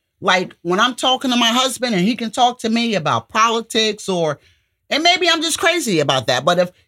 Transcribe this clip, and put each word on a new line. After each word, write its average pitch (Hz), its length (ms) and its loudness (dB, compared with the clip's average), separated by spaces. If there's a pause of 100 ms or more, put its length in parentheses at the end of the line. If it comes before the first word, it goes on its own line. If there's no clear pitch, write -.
(200)
like, 185 420 -2
when 180 180 0
I'm 247 160 2
talking 262 340 0
to 240 60 0
my 233 120 2
husband 247 460 -2
and 175 100 2
he 233 120 0
can 226 160 -8
talk 247 280 2
to 226 80 -4
me 233 280 0
about 143 320 -2
politics 220 800 0
or, 165 320 -2 (500)
and 294 140 -2
maybe 359 260 2
I'm 330 100 0
just 320 200 -4
crazy 269 400 0
about 135 260 0
that. 131 180 0
But 175 140 2
if, 180 140 0 (160)